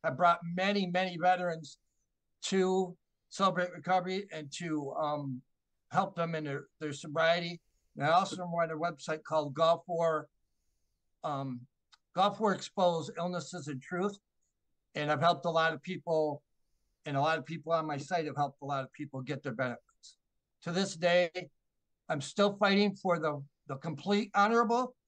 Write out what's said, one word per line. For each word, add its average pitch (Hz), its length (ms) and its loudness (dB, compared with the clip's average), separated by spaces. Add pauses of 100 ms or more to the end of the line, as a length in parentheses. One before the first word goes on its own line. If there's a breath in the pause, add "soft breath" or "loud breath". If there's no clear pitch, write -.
I 160 60 0
brought 170 280 6 (140)
many, 190 340 2
many 180 300 0
veterans 175 600 0 (640)
to 185 520 2 (340)
Celebrate 180 420 0
Recovery 185 600 0
and 156 280 -10
to, 151 340 -4
um, 147 480 -4 (500)
help 190 240 0
them 165 200 -2
in 156 80 -4
their, 143 220 -6 (140)
their 151 140 -6
sobriety. 165 680 0 (360)
And 139 100 -2
I 151 60 4
also 190 320 4
run 170 280 -2
a 160 40 -6
website 160 480 -4
called 151 300 -2
Gulf 165 340 4
War, 165 400 0 (960)
um, 135 380 -6 (520)
Gulf 202 260 2
War 214 140 2
Exposed 175 640 0
Illnesses 165 500 -6
and 131 140 -8
Truth. 190 360 -4 (760)
And 147 160 -2
I've 143 100 0
helped 170 240 2
a 175 40 0
lot 160 240 2
of 151 80 -10
people, 156 600 -2 (640)
and 139 120 -4
a 139 40 2
lot 160 160 2
of 139 80 -8
people 165 280 -4
on 160 120 0
my 147 120 -4
site 160 280 -2
have 131 120 -6
helped 143 240 -2
a 139 40 -14
lot 139 180 -4
of 123 100 -12
people 139 280 -10
get 131 220 -8
their 127 100 -6
benefits. - 640 -8 (460)
To 175 80 -6
this 196 240 -2
day, 175 340 4 (800)
I'm 151 120 -2
still 202 360 0
fighting 202 380 4
for 175 240 0
the, 147 220 -2 (260)
the 139 100 -6
complete 190 580 -2
honorable. 233 600 4 (120)